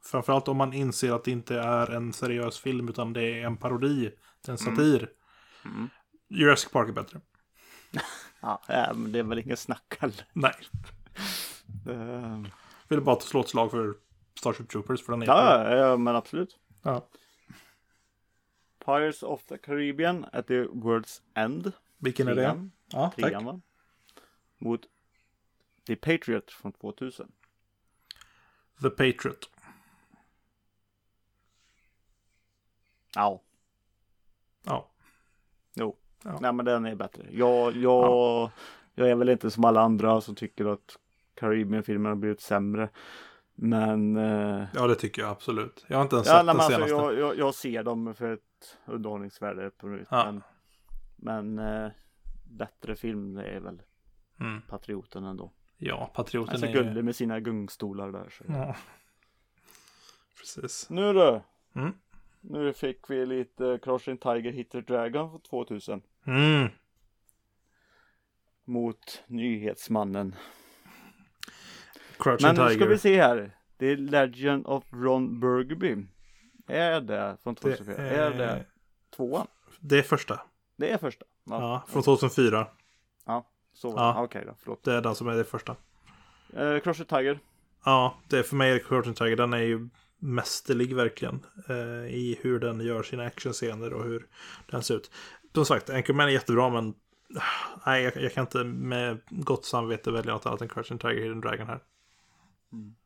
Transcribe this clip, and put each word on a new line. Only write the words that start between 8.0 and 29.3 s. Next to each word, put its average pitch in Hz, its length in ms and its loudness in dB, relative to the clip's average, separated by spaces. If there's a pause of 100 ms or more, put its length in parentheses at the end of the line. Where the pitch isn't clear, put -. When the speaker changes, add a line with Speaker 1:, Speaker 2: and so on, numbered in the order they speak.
Speaker 2:
Ja, - 280 -6
äh, 120 260 0
men 113 180 -6
det 117 60 -2
är 117 40 0
väl 113 160 -4
ingen 120 180 -6
snack - 440 -10
heller. - 320 -6
Speaker 1:
Nej. 139 220 2 (1400)
Speaker 2:
Ehm. 117 580 -8 (400)
Speaker 1:
Vill 151 120 2
bara 131 200 4
slå - 200 0
ett 123 80 -2
slag 117 220 0
för 110 240 -2 (440)
Starship 117 300 -4
Troopers, 113 340 -4
för - 100 -6
den 117 100 -4
är 113 40 -2
Speaker 2:
Ja, 185 320 8
Speaker 1:
jättebra. 113 200 4
Speaker 2:
ja, 135 100 8
ja, 127 80 6
men 120 200 2
absolut. - 420 -4 (240)
Speaker 1:
Ja. 127 260 -4 (1800)
Speaker 2:
Pirates 151 380 0
of - 220 -6
the - 140 -14
Caribbean 147 760 -2
at 123 140 -6
the 123 180 2
World's 113 560 -2 (140)
End. 151 380 -2 (260)
Speaker 1:
Vilken 131 300 0
är 123 60 2
det? 127 80 2
Speaker 2:
Trean. 160 300 -2 (140)
Speaker 1:
Ja, 160 300 -2
Speaker 2:
Trean, 143 160 0
Speaker 1:
tack. - 100 -6 (120)
Speaker 2:
va? 185 60 -14 (960)
Mot 117 220 -4 (1040)
The 113 100 -4
Patriot 147 540 -2
från - 220 -14
tvåtusen. - 600 -14 (1500)
Speaker 1:
The 135 80 2
Patriot. - 600 -2 (3750)